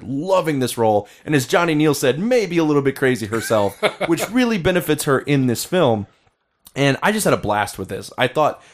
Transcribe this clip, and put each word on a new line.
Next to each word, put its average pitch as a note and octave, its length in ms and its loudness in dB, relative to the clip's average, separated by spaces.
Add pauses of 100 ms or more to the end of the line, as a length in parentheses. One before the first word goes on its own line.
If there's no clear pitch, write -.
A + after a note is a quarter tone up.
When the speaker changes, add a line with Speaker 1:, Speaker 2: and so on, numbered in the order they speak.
Speaker 1:
loving D#3 560 0
this B2 160 -2
role, G#2+ 320 2 (160)
and D#3 100 -2
as C3 120 2
Johnny E3+ 280 2
Neal D3+ 200 2
said, C3+ 240 0
maybe G3+ 400 0
a D#3+ 60 2
little D3 180 2
bit C#3 120 0
crazy B2+ 320 0
herself, G#2 560 -2
Speaker 2:
<laughs> G3 260 -2
Speaker 1:
which E3 200 -2
really A#3 300 0
benefits E3 460 -2
her C#3 160 2
in C#3 260 0
this A#2 180 -2
film. A#2+ 420 0 (680)
And C3+ 260 2
I F#3+ 100 2
just G#3+ 120 -2
had D#3+ 80 4
a A2 60 2
blast G#2 400 -2
with F#2 100 -8
this. - 300 -10
I B2+ 100 2
thought C#3+ 340 -2 (100)